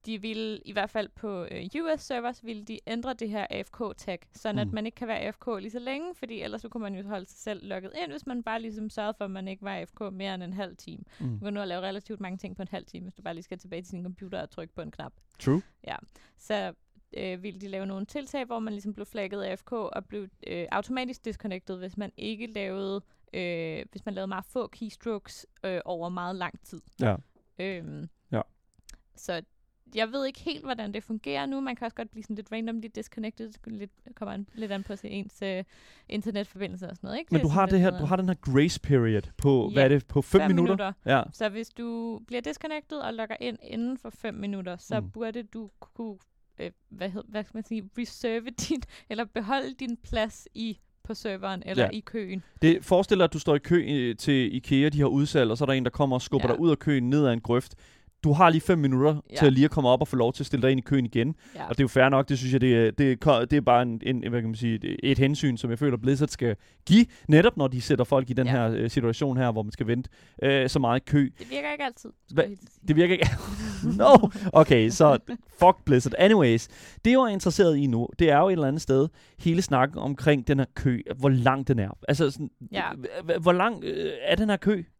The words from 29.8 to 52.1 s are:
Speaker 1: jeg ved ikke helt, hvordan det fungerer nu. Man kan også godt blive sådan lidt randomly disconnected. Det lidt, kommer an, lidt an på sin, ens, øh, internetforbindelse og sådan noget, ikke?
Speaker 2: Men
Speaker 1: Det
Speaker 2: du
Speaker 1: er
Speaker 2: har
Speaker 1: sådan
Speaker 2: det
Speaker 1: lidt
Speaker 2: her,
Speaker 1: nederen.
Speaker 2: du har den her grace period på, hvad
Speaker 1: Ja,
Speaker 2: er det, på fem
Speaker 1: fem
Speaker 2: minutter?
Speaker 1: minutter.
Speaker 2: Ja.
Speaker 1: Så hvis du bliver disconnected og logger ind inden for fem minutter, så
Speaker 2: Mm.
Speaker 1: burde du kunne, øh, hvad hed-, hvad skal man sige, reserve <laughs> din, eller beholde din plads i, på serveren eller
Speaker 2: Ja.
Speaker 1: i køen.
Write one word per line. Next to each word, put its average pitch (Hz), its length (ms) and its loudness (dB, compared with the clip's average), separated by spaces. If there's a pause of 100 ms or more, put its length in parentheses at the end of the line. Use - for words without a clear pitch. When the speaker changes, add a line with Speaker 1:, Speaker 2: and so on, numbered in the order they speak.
Speaker 1:
jeg 220 160 -2
ved 269 140 -6
ikke 269 140 -10
helt, 311 240 -10
hvordan 226 300 -8
det 214 100 -10
fungerer 277 420 -6
nu. 269 160 -6
Man 262 140 -8
kan 240 100 -12
også 226 100 -10
godt 233 160 -12
blive 220 120 -18
sådan 214 120 -10
lidt 208 160 -14
randomly 226 440 -8
disconnected. 220 560 -12
Det - 80 -20 (140)
lidt, 202 180 -14 (240)
kommer 202 180 -10
an, 196 200 -10
lidt 220 180 -10
an 196 120 -8
på 202 120 -12
sin, - 160 -14
ens, 202 300 -12
øh, 190 220 -6 (460)
internetforbindelse 202 800 -8
og 175 60 -14
sådan - 120 -14
noget, 247 120 -8
ikke? 330 120 -14
Speaker 2:
Men 160 80 4
Speaker 1:
Det 151 40 2
Speaker 2:
du 165 40 0
Speaker 1:
er 143 40 0
Speaker 2:
har 190 100 2
Speaker 1:
sådan 190 60 4
Speaker 2:
det 190 60 0
Speaker 1:
lidt 185 80 4
Speaker 2:
her, 185 80 4
Speaker 1:
nederen. 180 140 -4
Speaker 2:
du 143 40 -4
har 185 80 0
den 185 120 -2
her 185 80 0 (180)
grace 147 260 4
period 113 420 2 (160)
på, 127 320 2
hvad 135 140 4
Speaker 1:
Ja, - 20 8
Speaker 2:
er 135 40 6
det, 143 180 2
på 143 140 0
fem - 200 4
Speaker 1:
fem 196 80 2
Speaker 2:
minutter? 175 240 2
Speaker 1:
minutter. 196 200 -2 (120)
Speaker 2:
Ja. 131 180 2 (100)
Speaker 1:
Så 214 160 -4
hvis 220 200 -10
du 233 580 -10
bliver 240 140 -8
disconnected 302 560 -10
og 233 160 -8
logger 220 280 -10
ind 240 220 -8
inden 247 340 -8
for 233 120 -16
fem - 240 -10
minutter, 190 440 -8
så 214 220 -6
Speaker 2:
Mm. 95 120 -10
Speaker 1:
burde 226 320 -8
du 214 260 -14 (100)
kunne, 220 380 -14 (420)
øh, 175 120 -10 (180)
hvad 196 200 -10
hed-, 196 180 -10
hvad 208 160 -8
skal - 140 -14
man 220 80 -10
sige, 208 320 -10
reserve 233 600 -6
<laughs> - 120 -8
din, 285 120 -2 (280)
eller 220 160 -6
beholde 262 540 -4
din 233 240 -8
plads 220 500 -6
i, 220 260 -8 (240)
på 226 100 -10
serveren 190 520 -8
eller 190 180 0
Speaker 2:
Ja. 202 100 0
Speaker 1:
i 214 60 -8
køen. 190 440 -10 (180)